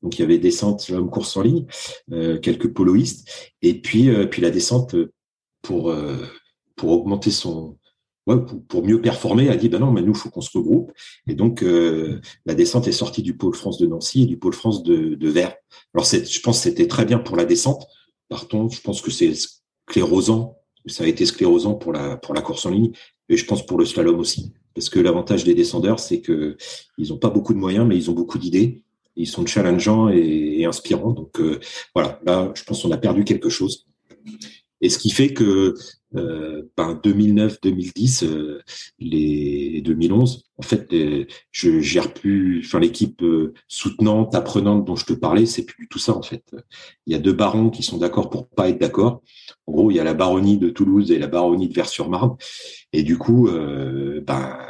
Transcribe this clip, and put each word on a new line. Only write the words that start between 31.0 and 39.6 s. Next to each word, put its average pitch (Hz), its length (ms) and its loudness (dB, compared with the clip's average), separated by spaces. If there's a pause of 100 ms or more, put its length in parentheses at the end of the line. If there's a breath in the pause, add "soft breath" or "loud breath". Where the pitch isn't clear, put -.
Donc, - 280 -8
euh, 78 200 0 (340 loud breath)
voilà, 76 320 -2
là, 92 300 0
je - 80 -14
pense - 180 -8
qu'on - 100 -2
a 80 60 -2
perdu 104 260 2
quelque - 260 0
chose. - 360 -4 (960 loud breath)
Et 120 60 4
ce - 80 -2
qui - 140 -2
fait 139 200 2
que, 98 440 2 (400 loud breath)
euh, 78 480 -8 (120)
ben, 82 280 -4
deux 104 100 4
mille 104 220 4
neuf, 107 260 0
deux 95 80 2
mille 90 260 -4
dix, 127 280 0
euh, 76 380 -4 (360 loud breath)
les, 76 840 -2